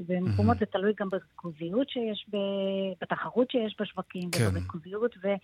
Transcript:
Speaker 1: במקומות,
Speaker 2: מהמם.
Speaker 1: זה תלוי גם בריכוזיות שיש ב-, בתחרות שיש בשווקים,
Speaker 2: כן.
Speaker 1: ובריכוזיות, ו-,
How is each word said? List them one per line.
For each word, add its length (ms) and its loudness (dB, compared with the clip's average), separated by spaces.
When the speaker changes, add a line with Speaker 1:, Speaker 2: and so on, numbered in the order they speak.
Speaker 1:
במקומות, 380 2
Speaker 2:
מהמם. 140 6
Speaker 1:
זה 60 2
תלוי 340 0
גם 100 -2
בריכוזיות 800 -4
שיש 440 -4
ב-, 40 0
בתחרות 500 0
שיש 300 0
בשווקים, 500 -6
Speaker 2:
כן. 180 4
Speaker 1:
ובריכוזיות, 720 -2
ו-, 40 0